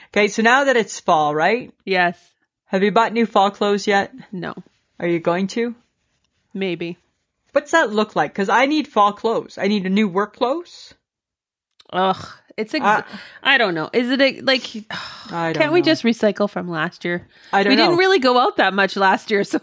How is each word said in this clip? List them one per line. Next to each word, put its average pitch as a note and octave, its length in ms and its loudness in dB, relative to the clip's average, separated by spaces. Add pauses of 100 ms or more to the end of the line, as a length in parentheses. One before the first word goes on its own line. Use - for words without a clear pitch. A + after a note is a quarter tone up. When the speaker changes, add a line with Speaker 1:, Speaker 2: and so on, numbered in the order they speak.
(120)
Speaker 1:
Okay. G#3 160 2
So G#3+ 140 -4
now B3 220 4
that C4 120 2
it's G#3 240 -2
fall, D3+ 340 2
right? F#3+ 380 0 (120)
Speaker 2:
Yes. F3+ 340 0 (480)
Speaker 1:
Have F#3+ 160 -2
you G3+ 100 2
bought A3+ 200 2
new A3+ 140 0
fall G3+ 240 2
clothes G3+ 360 -2
yet? G3 260 0 (180)
Speaker 2:
No. E3 240 -10 (440)
Speaker 1:
Are E3+ 100 -4
you E3+ 120 0
going F3+ 280 -2
to? A#3 260 -4 (800)
Speaker 2:
Maybe. F3 420 -6 (560)
Speaker 1:
What's D4 200 -2
that D#4+ 200 2
look G#3+ 240 -2
like? D#3 180 -2
'Cause G3 140 -2
I A#3 180 2
need D4 220 -2
fall G#3 240 2
clothes. G#3 460 -6
I F#3+ 80 -2
need G3+ 180 0
a F#3 60 -4
new G#3 180 2
work G3 280 -4
clothes. - 580 -6 (1000)
Speaker 2:
Ugh. - 340 -2 (300)
It's G#3+ 180 -8
ex- - 100 -2
Speaker 1:
Uh, G#3 180 2 (400)
Speaker 2:
I C4+ 160 2
don't G3+ 160 0
know. D#3+ 180 -4
Is A#3+ 180 0
it C4 100 0
a, C4+ 220 0
like, C4 200 0 (120)
<sighs> G#3+ 160 -16 (400)
Speaker 1:
I E3+ 220 -4
don't - 80 -4
Speaker 2:
can't G3+ 120 0
we F4 80 2
Speaker 1:
know. - 60 2
Speaker 2:
just - 180 0
recycle G#3+ 440 0
from F3+ 200 -10
last E3 360 -6
year? F3 220 -6 (260)
Speaker 1:
I D4 100 2
don't - 100 2
Speaker 2:
We C4+ 40 4
didn't E4 160 4
Speaker 1:
know. F4 60 2
Speaker 2:
really F#4+ 220 4
go B3 180 4
out C#4 180 2
that G3 180 2
much G3 220 0
last G3 340 0
year. G3+ 140 2
<laughs> - 80 -10
So D#4 100 0